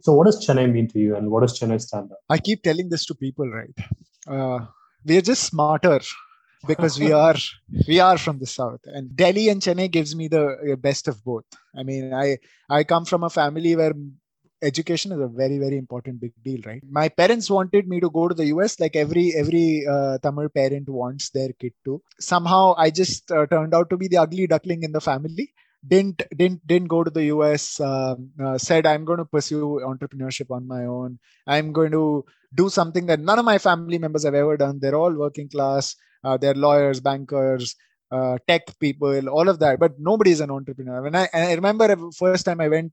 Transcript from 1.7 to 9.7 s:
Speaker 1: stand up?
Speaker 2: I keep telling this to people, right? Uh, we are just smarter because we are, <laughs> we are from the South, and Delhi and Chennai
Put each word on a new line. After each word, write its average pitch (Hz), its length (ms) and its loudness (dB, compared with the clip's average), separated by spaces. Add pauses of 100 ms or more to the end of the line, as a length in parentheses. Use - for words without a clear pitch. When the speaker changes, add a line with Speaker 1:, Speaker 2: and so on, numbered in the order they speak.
Speaker 1:
stand 101 300 -10
up? - 80 -20 (100)
Speaker 2:
I 160 100 2
keep 202 240 -4
telling 175 260 -2
this 165 180 -6
to 156 80 -10
people, 135 340 -6
right? 110 220 -10 (560)
Uh, 131 400 -6 (400)
we 160 100 4
are 190 60 6
just 233 220 0
smarter 151 560 2 (680)
because 156 320 0
we 151 140 2
are, 156 240 6 (240)
<laughs> - 260 -2
we 165 140 4
are 180 180 6
from 147 220 -6
the 131 60 -8
South, 123 380 -8
and 135 300 -14
Delhi 196 340 2
and 196 140 0
Chennai 185 280 -2